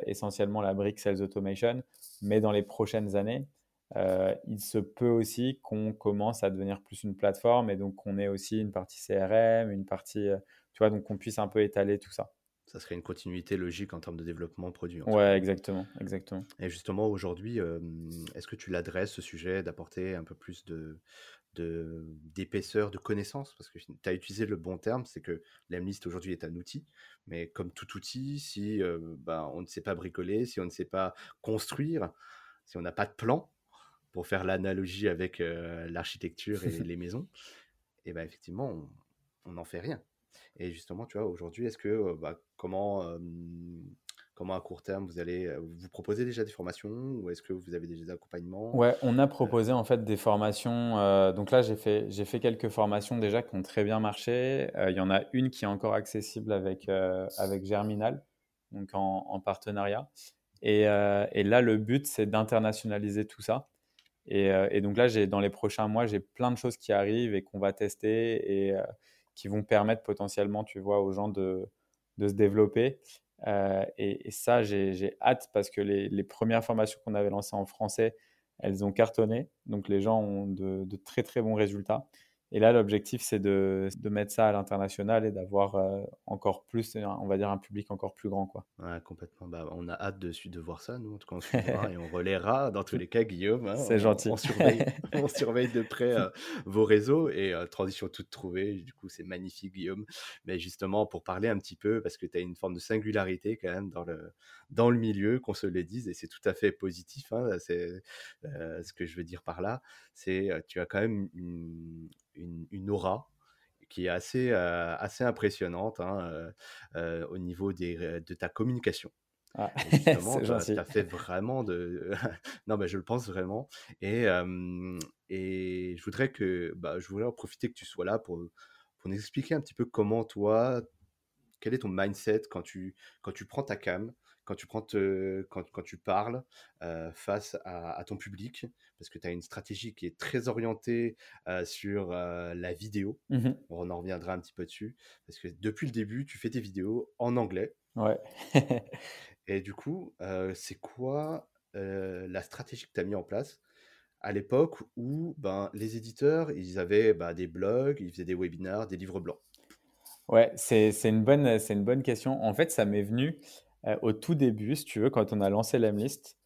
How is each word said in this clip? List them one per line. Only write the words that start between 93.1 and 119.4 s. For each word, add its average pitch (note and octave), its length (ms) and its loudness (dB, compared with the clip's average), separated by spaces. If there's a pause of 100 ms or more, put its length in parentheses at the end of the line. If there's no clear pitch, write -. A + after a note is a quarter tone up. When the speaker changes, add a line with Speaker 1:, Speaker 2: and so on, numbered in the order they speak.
Speaker 2:
Guillaume, G#2 420 2
hein, G2 80 0
Speaker 1:
C'est A#2 220 4
Speaker 2:
on, - 20 8
Speaker 1:
gentil. A2 320 6
Speaker 2:
on A#2 60 2
surveille, A#2 480 4
Speaker 1:
<laughs> - 300 -6
Speaker 2:
on C#3+ 120 2
surveille B2 460 0
de A#2 100 2
près, B2 300 0
euh, G2+ 160 4 (360)
vos G#2+ 200 6
réseaux A#2 440 6
et, F#2 240 0
euh, F2 140 -2
transition F#2+ 420 -4
toute - 220 -12
trouvée. F#2+ 440 -4
Du F2 180 -12
coup, - 160 -18
c'est - 160 -14
magnifique, F#2 500 -10
Guillaume. F#2+ 300 -8 (400)
Mais F2+ 160 -4
justement, F#2+ 460 0
pour - 180 -10
parler F#2+ 240 -2
un G#2 100 2
petit - 180 -12
peu, G#2+ 260 0
parce - 140 -6
que F2+ 100 -10
t'as F2 140 -2
une F2+ 140 -6
forme F#2 200 -6
de F2 40 -6
singularité G#2 800 -2
quand F2+ 160 -6
même F#2+ 180 -6
dans F2 140 -8
le, E2 280 -10 (380)
dans A#2 200 6
le A#2+ 80 6
milieu, A2 420 2
qu'on A2 140 -6
se - 120 -4
le F2+ 160 0
dise, G#2 260 -6
et F2+ 60 -6
c'est - 140 -14
tout - 200 -6
à F#2 60 2
fait G2+ 160 2
positif, F#2 640 -8
hein, A#2+ 160 -2 (100)
c'est, F2 420 -6 (440)
euh, E2 400 -8
ce - 80 -18
que F2+ 140 -6
je D#2+ 100 -12
veux F2+ 80 -6
dire E2+ 180 -14
par F2 180 -8
là, A2 220 -4 (300)
c'est, F#2+ 400 -2
euh, D#2+ 160 -2
tu - 100 -8
as F2 80 -2
quand - 140 -2
même G#2 340 0
une, E2 760 -12 (280)
une, E2 340 -12
une G2 200 -6
aura G2 380 0 (600)
qui F2+ 180 -4
est - 20 0
assez, B2 420 0
euh, F2 480 2
assez G#2 260 -4
impressionnante, G2+ 760 0
hein, F#2+ 200 -2 (120)
euh, E2 180 -8 (460)
euh, E2 320 -4
au F#2 100 -8
niveau F2+ 340 -2
des, F2 240 -4
de E2+ 380 -6
ta F2 140 -6
communication. - 640 -2 (460)